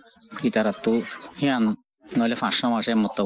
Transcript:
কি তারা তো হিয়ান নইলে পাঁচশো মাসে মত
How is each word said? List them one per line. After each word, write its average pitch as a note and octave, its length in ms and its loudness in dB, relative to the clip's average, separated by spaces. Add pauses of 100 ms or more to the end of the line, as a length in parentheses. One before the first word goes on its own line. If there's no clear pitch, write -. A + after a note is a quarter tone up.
(400)
কি - 160 0
তারা G#2+ 160 2 (120)
তো A2+ 100 2 (460)
হিয়ান C3 240 2 (540)
নইলে A#2 240 2
পাঁচশো B2 320 0
মাসে A2+ 180 0 (120)
মত - 220 -2